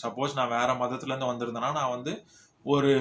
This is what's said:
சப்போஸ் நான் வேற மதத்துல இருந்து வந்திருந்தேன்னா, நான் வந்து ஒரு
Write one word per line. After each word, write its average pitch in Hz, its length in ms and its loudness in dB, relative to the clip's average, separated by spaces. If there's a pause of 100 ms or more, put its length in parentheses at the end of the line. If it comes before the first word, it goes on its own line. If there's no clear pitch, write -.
சப்போஸ் 131 360 -4
நான் 120 200 0
வேற 123 160 2
மதத்துல 123 380 -4
இருந்து 131 200 -2
வந்திருந்தேன்னா, 120 420 -4
நான் 131 220 -2
வந்து 127 180 -6 (520)
ஒரு 139 240 4 (120)